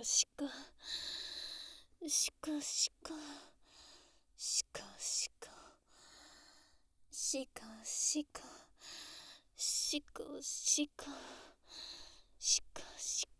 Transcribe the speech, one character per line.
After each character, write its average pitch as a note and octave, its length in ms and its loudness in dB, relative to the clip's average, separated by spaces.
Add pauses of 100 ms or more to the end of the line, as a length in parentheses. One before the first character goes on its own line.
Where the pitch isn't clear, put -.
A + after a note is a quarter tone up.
シ - 240 6 (100)
コ。 D4 80 0 (1600)
シ - 260 6 (100)
コ D4+ 180 2
シ - 320 4 (120)
コ。 D#4+ 100 -4 (1200)
シ - 300 2
コ - 160 -10 (180)
シ - 300 0 (100)
コ。 - 80 -12 (1600)
シ - 380 0
コ - 140 -12 (220)
シ - 420 2
コ。 - 160 -10 (1120)
シ - 460 2 (120)
コ - 100 -6 (180)
シ - 480 4
コ。 - 160 -12 (1300)
シ - 240 4
コ - 200 -10 (160)
シ - 300 -2 (120)